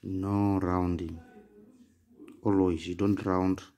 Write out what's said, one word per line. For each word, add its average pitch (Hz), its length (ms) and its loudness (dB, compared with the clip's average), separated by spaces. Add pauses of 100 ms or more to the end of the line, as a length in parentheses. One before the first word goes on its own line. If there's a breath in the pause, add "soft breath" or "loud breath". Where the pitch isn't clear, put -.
No 98 540 0
rounding. 90 580 0 (1300)
Always, 92 440 2
you 90 80 -6
don't 101 300 0
round. 92 380 0 (140)